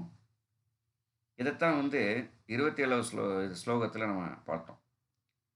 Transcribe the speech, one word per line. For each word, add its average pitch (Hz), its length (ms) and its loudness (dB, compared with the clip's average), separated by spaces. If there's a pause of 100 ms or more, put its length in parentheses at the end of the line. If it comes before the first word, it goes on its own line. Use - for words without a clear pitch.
(1400)
இதைத்தான் 147 420 2
வந்து 139 200 2 (520)
இருபத்தி 147 300 2
ஏழாவது 123 260 2
ஸ்லோ-, 98 460 -2
ஸ்லோகத்துல 110 540 -2
நம்ம 95 140 -2 (220)
பார்த்தோம். - 340 -6 (760)